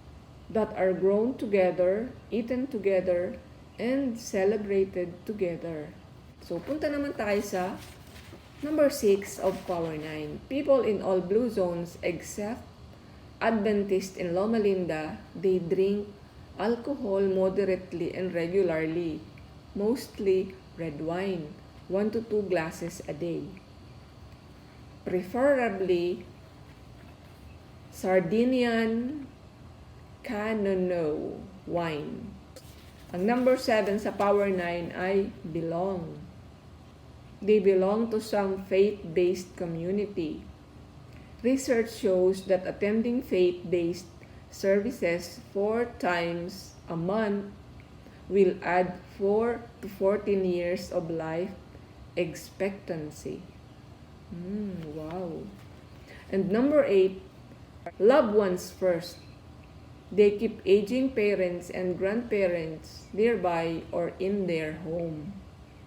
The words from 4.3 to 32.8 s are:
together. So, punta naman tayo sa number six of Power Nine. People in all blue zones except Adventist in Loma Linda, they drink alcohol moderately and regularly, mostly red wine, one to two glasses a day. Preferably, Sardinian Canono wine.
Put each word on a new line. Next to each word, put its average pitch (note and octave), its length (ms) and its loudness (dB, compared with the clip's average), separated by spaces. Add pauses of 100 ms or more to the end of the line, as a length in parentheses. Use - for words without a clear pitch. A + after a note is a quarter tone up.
together. E3+ 640 -4 (560)
So, E3+ 160 -6
punta D4+ 240 -4
naman C#4+ 320 -4
tayo G#3 240 0
sa F#3+ 320 -4 (880)
number D4+ 240 4
six G3+ 560 2
of F#3 240 2
Power E3 320 -2
Nine. D3+ 480 -8
People C4+ 400 4
in G#3 160 0
all F#3 160 2
blue G3+ 320 2
zones F3 480 -2
except G3+ 640 -6 (800)
Adventist G3+ 720 2
in F3 160 -4
Loma G#3+ 320 2
Linda, E3 560 0 (160)
they F#3 240 2
drink G3 480 2 (480)
alcohol A#3 720 0
moderately F#3 880 0
and F#3 160 -4
regularly, E3 880 0 (560)
mostly G3 800 0 (240)
red D#3 240 -6
wine, E3+ 480 -4 (400)
one G#3 240 0
to A3+ 80 -2
two G#3 240 -2
glasses E3 640 -2
a D#3+ 80 -8
day. D#3+ 240 -4 (1600)
Preferably, F#3+ 1200 2 (1700)
Sardinian A#3 1400 2 (960)
Canono F#3+ 1200 0 (240)
wine. D#3+ 640 -4 (840)